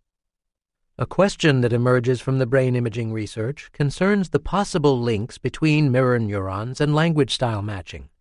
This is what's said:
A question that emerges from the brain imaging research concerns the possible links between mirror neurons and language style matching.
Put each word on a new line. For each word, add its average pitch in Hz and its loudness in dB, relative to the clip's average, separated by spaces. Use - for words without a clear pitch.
A 127 -4
question 160 2
that 120 2
emerges 123 2
from 135 -2
the 131 0
brain 127 2
imaging 117 -4
research 110 -8
concerns 185 0
the 139 2
possible 156 0
links 117 -2
between 151 2
mirror 123 2
neurons 101 -4
and 147 2
language 151 2
style 113 -2
matching. 92 -10